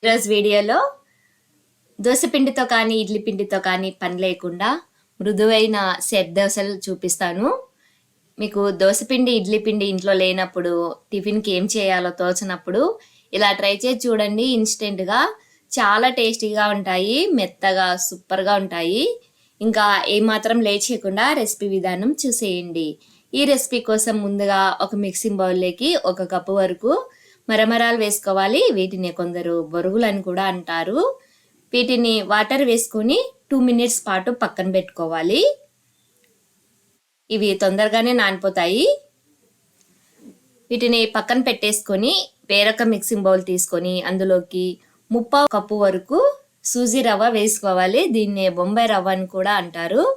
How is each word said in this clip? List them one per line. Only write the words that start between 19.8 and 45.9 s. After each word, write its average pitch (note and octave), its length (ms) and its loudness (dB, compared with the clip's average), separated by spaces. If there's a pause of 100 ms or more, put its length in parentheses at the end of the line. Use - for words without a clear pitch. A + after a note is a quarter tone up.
ఏమాత్రం G#3+ 520 2
లేట్ G#3 240 0
చేయకుండా G#3+ 480 -2
రెసిపీ G#3 360 -2
విధానం F#3 400 -2 (100)
చూసేయండి. F3+ 680 -4 (460)
ఈ C4+ 120 2
రెసిపీ C4 360 0
కోసం A3 400 0
ముందుగా G3+ 420 0 (180)
ఒక G3+ 140 -4
మిక్సింగ్ G3+ 460 -4
బౌల్లోకి F#3 500 0 (140)
ఒక F#3 260 -2
కప్పు F#3 300 -4
వరకు F#3 300 0 (560)
మరమరాలు A#3 540 2
వేసుకోవాలి. G3+ 600 0 (120)
వీటిని F#3 400 -2
కొందరు F3 420 -4 (140)
బొరుగులు F#3 360 0
అని G3+ 180 -2
కూడా F#3 280 -4
అంటారు. F3 480 -4 (760)
వీటిని A#3+ 400 2 (160)
వాటర్ G#3+ 360 2
వేసుకొని A#3 520 0 (300)
టూ C#4 180 0
మినిట్స్ A#3+ 400 2
పాటు F#3+ 240 -2 (120)
పక్కన G3 340 -4
పెట్టుకోవాలి. E3+ 640 0 (1900)
ఇవి G#3+ 200 0 (140)
తొందరగానే G#3+ 580 2
నానిపోతాయి. F#3+ 640 0 (1900)
వీటిని A#3 300 2 (140)
పక్కన A#3+ 320 0
పెట్టేసుకొని G#3+ 680 -2 (340)
వేరొక G#3+ 360 2 (100)
మిక్సింగ్ G3+ 340 -2
బౌల్ F#3 240 4
తీసుకొని F3+ 440 -2 (140)
అందులోకి F#3 560 0 (460)
ముప్పావు A#3 420 2
కప్పు G#3 320 -2
వరకు F#3+ 340 0 (460)